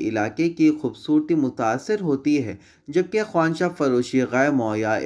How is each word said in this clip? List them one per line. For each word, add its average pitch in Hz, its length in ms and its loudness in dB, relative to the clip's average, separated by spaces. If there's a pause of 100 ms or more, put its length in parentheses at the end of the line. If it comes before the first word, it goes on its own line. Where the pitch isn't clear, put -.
इलाके 110 460 0
की 160 220 4
खूबसूरती 151 640 -2
मुतासर 135 640 -2
होती 147 340 0
है, 104 220 -4 (300)
जबकि 185 360 0
ख्वांशा 165 460 0
फरोशी 131 580 0
गैर 131 240 2
मुहैया 110 540 0